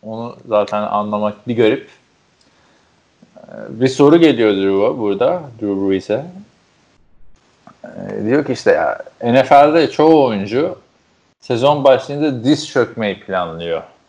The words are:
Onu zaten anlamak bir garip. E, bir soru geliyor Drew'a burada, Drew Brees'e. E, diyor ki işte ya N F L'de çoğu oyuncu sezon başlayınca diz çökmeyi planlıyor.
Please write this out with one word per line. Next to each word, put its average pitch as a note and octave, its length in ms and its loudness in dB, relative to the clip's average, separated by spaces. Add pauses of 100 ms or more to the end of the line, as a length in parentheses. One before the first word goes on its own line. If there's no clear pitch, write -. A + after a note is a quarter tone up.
Onu A2+ 340 -14 (120)
zaten G#2 340 0
anlamak G#2 680 -4
bir A#2 80 -4
garip. A2+ 320 2 (1500)
E, - 140 -20 (180)
bir B2 200 -2
soru C#3+ 280 4
geliyor A#2+ 400 4
Drew'a G2 420 0
burada, A#2+ 440 -2 (180)
Drew G2 300 -2
Brees'e. G#2 360 -4 (1600)
E, G2 400 -12
diyor C#3 220 -2
ki C#3 60 -6
işte G#2+ 200 0
ya D#2 260 0 (240)
N B2 220 2
F D3 100 4
L'de D3 360 6
çoğu D#3 360 4
oyuncu A2+ 520 -4 (600)
sezon C3+ 440 0
başlayınca C3+ 600 0
diz C#3+ 240 0
çökmeyi A2 520 -4
planlıyor. E2+ 600 -6 (260)